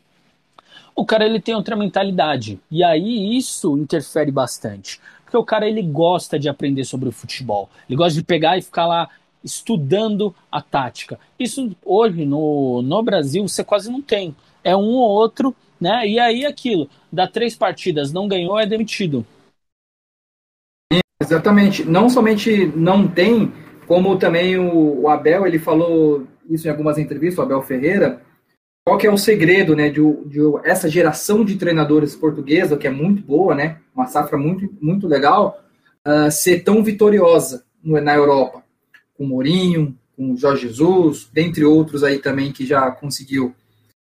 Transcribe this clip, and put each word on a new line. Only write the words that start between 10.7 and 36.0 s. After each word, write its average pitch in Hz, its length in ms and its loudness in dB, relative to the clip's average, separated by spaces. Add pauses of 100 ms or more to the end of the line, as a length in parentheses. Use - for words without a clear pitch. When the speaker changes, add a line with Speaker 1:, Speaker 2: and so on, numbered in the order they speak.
Speaker 1:
Isso 247 380 -6 (100)
hoje 190 400 0
no, 143 580 -2
no 165 200 -2
Brasil 185 460 -2
você 190 160 -6
quase 202 260 -4
não 262 100 -8
tem. 196 360 -6 (260)
É 185 140 2
um 208 160 0
ou 247 180 2
outro, 226 420 0 (280)
né? 214 260 0
E 220 140 0
aí 240 260 0
aquilo, 220 420 -4 (240)
dá 180 140 0
três 226 300 -4
partidas, 160 560 -2
não 190 160 -4
ganhou, 185 280 -2
é 220 80 0
demitido. 196 640 -4 (1900)
Speaker 2:
Exatamente. 180 640 2
Não 180 240 4
somente 220 580 2 (100)
não 180 320 4
tem, 196 440 2 (340)
como 185 320 2
também 185 400 0
o, 160 440 2
o 147 60 2
Abel, 151 380 2
ele 165 120 0
falou 160 680 2 (220)
isso 160 180 -4
em 156 40 -2
algumas 151 280 -2
entrevistas, 151 400 -4
o - 40 0
Abel 135 200 -2
Ferreira, 143 600 0 (640)
qual 190 120 2
que - 80 2
é 208 40 4
o 202 60 4
segredo, 180 580 4
né, 147 140 2
de 147 120 -2
o, 151 260 2
de 147 160 -4
o, 147 200 2
essa 175 280 0
geração 175 520 2
de 190 140 0
treinadores 151 580 2
portuguesa, 151 640 0
que 143 100 -4
é 131 40 -4
muito 170 320 0
boa, 156 320 0
né, 151 240 -4 (160)
uma 127 120 -2
safra 147 300 -2
muito, 170 340 -4 (100)
muito 185 260 -2
legal, 185 520 2 (460)